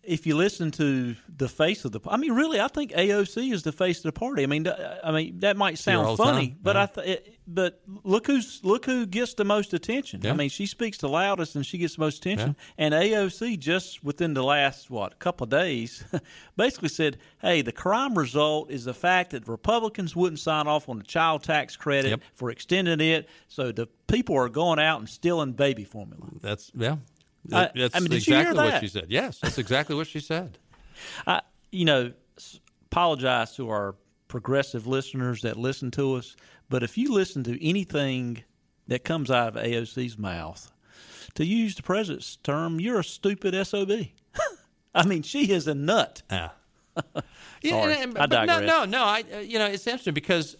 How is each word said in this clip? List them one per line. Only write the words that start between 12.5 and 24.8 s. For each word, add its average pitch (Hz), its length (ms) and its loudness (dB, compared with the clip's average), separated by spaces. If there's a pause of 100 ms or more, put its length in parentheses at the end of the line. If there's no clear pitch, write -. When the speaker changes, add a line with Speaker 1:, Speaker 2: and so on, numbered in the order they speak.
Speaker 2:
Yeah. - 280 -6
Speaker 1:
And 151 80 2
A 196 220 4
O 202 120 2
C 220 300 -4
just 165 440 -4
within 151 320 -2
the 131 100 0
last, 139 460 2
what, 107 300 -6
couple - 240 -2
of 113 60 -8
days, 135 560 0 (260)
<laughs> - 240 -20
basically 214 340 0
said, 143 280 0 (240)
"Hey, 170 200 2
the 117 120 -4
crime 240 440 0
result 151 540 0
is 127 140 -8
the 127 80 -6
fact 180 380 2
that 117 140 -8
Republicans 208 680 -2
wouldn't 170 240 2
sign 151 280 0
off 151 200 0
on 117 120 -8
the 98 40 -14
child 160 400 0
tax 151 320 -2
credit 139 360 0
Speaker 2:
Yep. 117 100 -2 (120)
Speaker 1:
for 123 160 -6
extending 170 520 0
it, 160 260 2 (220)
so 127 240 -4
the 113 140 -4 (200)
people 220 300 2
are 123 100 4
going 156 320 2
out 156 200 2